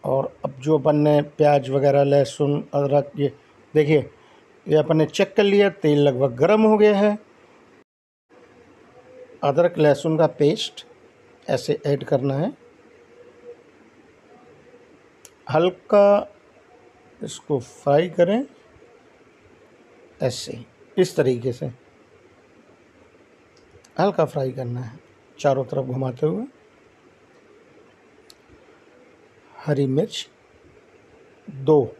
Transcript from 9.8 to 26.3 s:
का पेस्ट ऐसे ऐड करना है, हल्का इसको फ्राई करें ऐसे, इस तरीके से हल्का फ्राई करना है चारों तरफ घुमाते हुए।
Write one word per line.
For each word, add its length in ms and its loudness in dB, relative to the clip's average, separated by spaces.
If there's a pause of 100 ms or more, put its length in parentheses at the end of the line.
का 100 2
पेस्ट 580 -4 (600)
ऐसे 380 -4
ऐड 180 -2
करना 320 -2
है, 160 -4 (3000)
हल्का 800 2 (880)
इसको 360 -6
फ्राई 500 -2
करें 360 0 (1800)
ऐसे, 360 -6 (400)
इस 180 0
तरीके 360 -2
से 140 -10 (2250)
हल्का 260 0
फ्राई 260 -6
करना 300 -10
है 180 -14 (400)
चारों 260 0
तरफ 200 -6
घुमाते 400 -6
हुए। 200 -4 (3250)